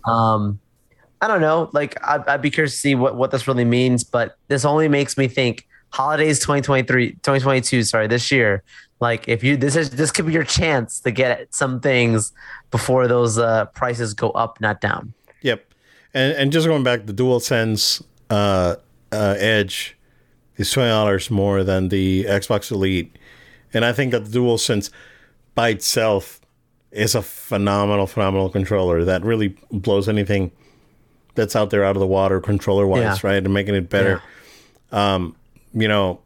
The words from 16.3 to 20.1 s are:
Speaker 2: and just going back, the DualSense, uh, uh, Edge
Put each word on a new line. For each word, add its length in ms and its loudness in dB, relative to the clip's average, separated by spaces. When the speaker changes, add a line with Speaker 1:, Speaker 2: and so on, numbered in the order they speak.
Speaker 2:
and 180 0
just 160 2
going 160 2
back, 240 0
the 60 -8
DualSense, 920 0
uh, 460 2
uh, 280 0
Edge 580 -2